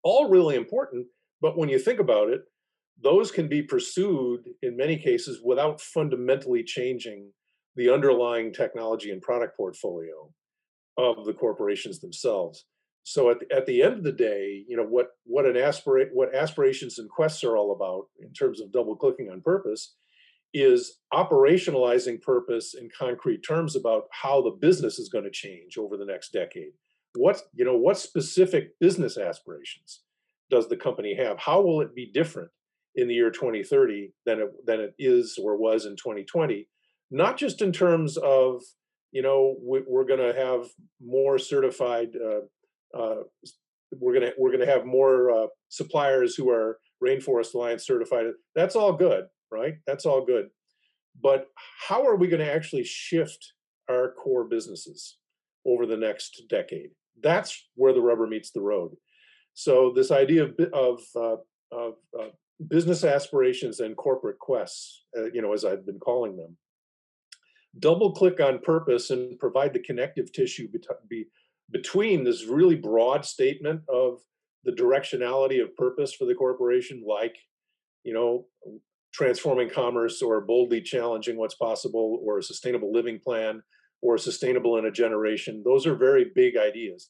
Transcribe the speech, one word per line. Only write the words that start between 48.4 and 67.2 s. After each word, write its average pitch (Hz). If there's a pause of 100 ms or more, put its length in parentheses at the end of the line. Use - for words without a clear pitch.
That's 175
all 208
good, 151 (260)
right? 127 (120)
That's 135
all 135
good. 117 (760)
But 135 (400)
how 247
are 330
we 180
gonna 160
actually 147
shift - (360)
our 127
core 127
businesses 110 (480)
over 120
the 110
next 110
decade? 87 (300)
That's 175
where 131
the 123
rubber 117
meets 107
the 107
road. 98 (640)
So 127
this 131
idea 143
of 135
bu-, 165
of, 123 (140)
uh, 117 (340)
of, 117 (240)
uh, 110 (400)
business 165
aspirations 135
and 110
corporate 131
quests, - (140)
uh, 110
you 120
know, 104
as 104
I've 95
been 98
calling 117
them, 85 (1200)